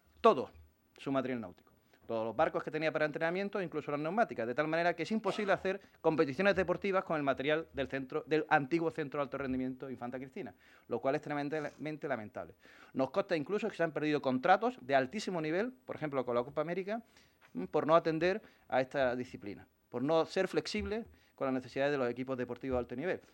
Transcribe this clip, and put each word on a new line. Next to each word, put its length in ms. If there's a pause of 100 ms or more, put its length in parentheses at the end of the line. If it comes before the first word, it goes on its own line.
(200)
Todo 300 (460)
su 160
material 280
náutico. 340 (320)
Todos 200
los 100
barcos 260
que 80
tenía 220
para 140
entrenamiento, 560
incluso 280
las 80
neumáticas, 480
de 80
tal 140
manera 260
que 100
es 60
imposible 440
hacer 260 (220)
competiciones 520
deportivas 480
con 140
el 60
material 500
del 160
centro, 380
del 240
antiguo 400
Centro 280
de 40
Alto 160
Rendimiento 500
Infanta 300
Cristina, 360 (340)
lo 120
cual 140
es 80
tremendamente 840
lamentable. 500 (360)
Nos 180
consta 260
incluso 340
que 60
se 60
han 100
perdido 280
contratos 640
de 120
altísimo 460
nivel, 320 (140)
por 100
ejemplo, 300
con 80
la 100
Copa 160
América, 420 (520)
mm, 100
por 220
no 100
atender 460 (260)
a 140
esta 340
disciplina, 500 (220)
por 140
no 240
ser 200
flexible 600 (280)
con 120
las 80
necesidades 380
de 60
los 120
equipos 260
deportivos 400
de 40
alto 160
nivel. 240 (140)